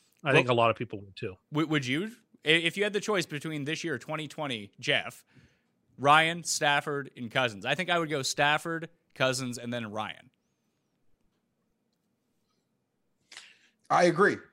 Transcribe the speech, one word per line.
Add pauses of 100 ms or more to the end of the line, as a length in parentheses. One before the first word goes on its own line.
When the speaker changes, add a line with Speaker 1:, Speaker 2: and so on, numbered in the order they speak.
(240)
Speaker 1:
I
Speaker 2:
Well,
Speaker 1:
think
a
lot
of
people
would,
too. (180)
Speaker 2:
w-,
would
you? (340)
I-,
if
you
had
the
choice
between
this
year,
twenty
twenty,
Jeff, (720)
Ryan,
Stafford,
and
Cousins,
I
think
I
would
go
Stafford, (260)
Cousins,
and
then
Ryan. (3500)
Speaker 3:
I
agree. (140)